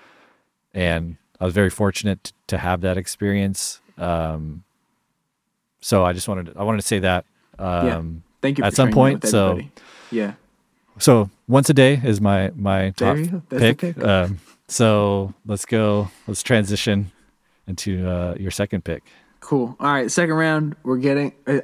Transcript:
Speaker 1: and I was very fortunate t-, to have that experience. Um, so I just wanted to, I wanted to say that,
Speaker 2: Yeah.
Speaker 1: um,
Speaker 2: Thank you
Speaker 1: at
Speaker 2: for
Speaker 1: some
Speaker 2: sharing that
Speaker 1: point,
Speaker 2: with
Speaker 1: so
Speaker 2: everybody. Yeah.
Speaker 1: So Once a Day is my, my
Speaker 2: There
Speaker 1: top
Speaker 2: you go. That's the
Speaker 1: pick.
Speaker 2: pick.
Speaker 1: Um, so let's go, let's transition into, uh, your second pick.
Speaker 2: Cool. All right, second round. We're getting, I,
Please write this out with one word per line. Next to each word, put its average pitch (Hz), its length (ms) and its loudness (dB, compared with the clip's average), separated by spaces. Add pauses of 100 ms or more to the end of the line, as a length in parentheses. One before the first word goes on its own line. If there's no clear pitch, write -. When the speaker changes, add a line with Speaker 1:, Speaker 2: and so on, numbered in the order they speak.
(720)
Speaker 1:
and 85 440 -2 (240)
I 92 40 -2
was 90 80 0
very 98 160 4
fortunate 98 560 -2
t-, - 60 -12 (160)
to 98 120 -4
have 90 220 -2
that 92 160 -2
experience. 98 840 -4 (160)
Um, 80 680 -4 (1160)
so 98 220 2
I 90 100 2
just 90 140 -8
wanted 92 200 -6
to, - 120 -20
I 98 40 -4
wanted 107 180 -2
to - 60 -6
say 104 120 0
that, 92 260 0 (340)
Speaker 2:
Yeah. 85 380 -2
Speaker 1:
um, 82 260 -10 (180)
Speaker 2:
Thank 139 160 -2
you 123 60 -2
Speaker 1:
at 101 80 2
Speaker 2:
for - 40 -4
Speaker 1:
some 131 120 4
Speaker 2:
sharing 117 40 2
that 107 40 2
Speaker 1:
point, 135 280 4
Speaker 2:
with - 80 -2
Speaker 1:
so 98 200 4
Speaker 2:
everybody. 87 200 -6 (400)
Yeah. 104 220 -4 (640)
Speaker 1:
So 107 320 4 (180)
Once 131 220 4
a 156 40 6
Day 135 300 6
is 110 160 2
my, 101 360 2
my 98 420 0
Speaker 2:
There - 180 2
Speaker 1:
top - 20 -2
Speaker 2:
you 156 100 -2
go. 175 220 -6
That's - 120 -2
the 113 140 4
Speaker 1:
pick. 175 200 -6
Speaker 2:
pick. - 100 -8
Speaker 1:
Um, 95 340 2 (280)
so 101 680 2 (120)
let's 101 200 -6
go, 104 440 0 (180)
let's 104 160 -8
transition 101 680 0 (560)
into, 92 420 -4
uh, 87 300 -2
your 95 120 -6
second 101 320 -4
pick. 80 200 -6 (360)
Speaker 2:
Cool. 127 400 -2
All 143 140 0
right, 135 180 -2
second 165 240 0
round. 156 480 0
We're 127 140 0
getting, 139 340 0 (160)
I, 135 160 0